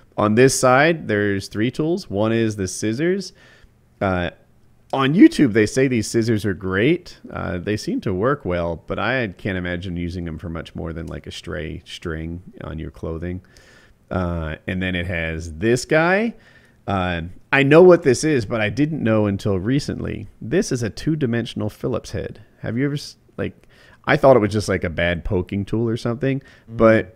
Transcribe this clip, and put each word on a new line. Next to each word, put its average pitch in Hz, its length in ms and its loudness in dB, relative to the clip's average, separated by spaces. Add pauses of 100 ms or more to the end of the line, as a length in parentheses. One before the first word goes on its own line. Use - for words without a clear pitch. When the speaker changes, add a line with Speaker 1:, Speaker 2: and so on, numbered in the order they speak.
(160)
Speaker 1:
On 107 180 2
this 127 240 6
side, 139 480 4
there's 104 400 -2
three 110 240 -4
tools. 160 400 -4
One 107 220 0
is 113 240 0
the 95 100 -4
scissors. 151 680 -2 (680)
Uh, 90 300 0 (640)
on 135 220 2
YouTube, 185 380 6
they 107 140 4
say 131 200 2
these 120 240 0
scissors 110 340 0
are 98 100 0
great. 95 680 -2 (100)
Uh, 90 280 -6
they 98 180 -4
seem 214 240 -6
to 104 120 -2
work 117 320 -2
well, 85 440 -4
but 92 100 -6
I 117 300 -2 (100)
can't 95 200 -4
imagine 90 380 -6
using 87 280 -6
them 80 140 -8
for 85 100 -12
much 82 260 -10
more 85 180 -8
than, 80 140 -10
like, 76 220 -12
a - 20 -14
stray 80 540 -10
string 82 580 -10 (220)
on 80 160 -10
your 78 100 -10
clothing. 87 500 -8 (720)
Uh, 85 460 -4 (100)
and 92 160 -4
then 92 120 -2
it 87 120 -2
has 82 480 -6
this 113 300 0
guy. 185 500 2 (520)
Uh, 90 360 -2 (300)
I 139 100 4
know 147 200 8
what 175 200 10
this 131 220 2
is, 139 220 0
but 113 160 -2
I 104 80 0
didn't 147 320 -2
know 110 240 4
until 98 320 0
recently. 92 720 -4 (120)
This 147 320 -2
is 120 100 -2
a 113 60 -2
two-dimensional 117 800 -2
Phillips - 440 -6
head. - 280 -8 (200)
Have 113 180 -6
you 139 80 0
ever, 143 80 -4
s-, - 220 -10 (200)
like, - 300 -8 (400)
I 131 100 4
thought 135 200 8
it - 20 6
was 101 140 0
just, 104 180 -2
like, 92 140 0
a 90 60 -2
bad 87 320 -2
poking 98 440 -4
tool 117 200 -2
or 113 120 -2
something, 131 420 -2
Speaker 2:
Mm. - 380 -20
Speaker 1:
but 110 380 4